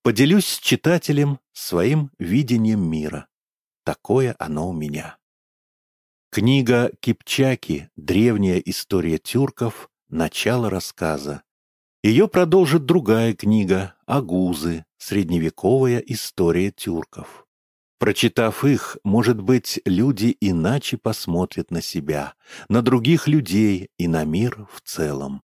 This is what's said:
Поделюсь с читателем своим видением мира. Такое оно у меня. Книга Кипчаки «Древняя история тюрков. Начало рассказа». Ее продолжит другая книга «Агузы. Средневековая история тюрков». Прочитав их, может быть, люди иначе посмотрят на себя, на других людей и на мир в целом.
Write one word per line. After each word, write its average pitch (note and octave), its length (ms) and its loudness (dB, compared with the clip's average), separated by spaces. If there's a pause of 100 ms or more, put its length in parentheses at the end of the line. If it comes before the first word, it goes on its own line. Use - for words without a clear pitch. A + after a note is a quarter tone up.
Поделюсь C#3 460 4
с - 120 -6
читателем D3 800 0 (140)
своим C3+ 680 0
видением A2 680 0
мира. D2+ 380 -6 (560)
Такое A#2+ 560 -2
оно D#2 300 -6
у F2+ 40 -6
меня. D2 440 -8 (1120)
Книга B2 720 2
Кипчаки - 960 -2
«Древняя G2 640 2
история E2+ 580 -4
тюрков. - 720 -4 (200)
Начало G#2 600 -2
рассказа». D#2 760 -6 (580)
Ее C3 260 4
продолжит E3+ 580 4
другая A#2 480 2
книга G2 600 0 (100)
«Агузы. F2 800 -2 (120)
Средневековая G2 1040 0
история F#2 720 -2
тюрков». - 720 -10 (600)
Прочитав A2+ 640 0
их, - 400 0
может G#2+ 340 2
быть, A#2 460 0
люди A2 560 2
иначе G#2 560 0
посмотрят F2+ 720 -4
на E2+ 100 -4
себя, D2 520 -6 (340)
на A#2 140 2
других B2+ 480 2
людей G#2 680 0
и E3+ 120 -2
на D#2+ 160 0
мир G#2 480 -4
в - 80 -20
целом. C#2 600 -6 (140)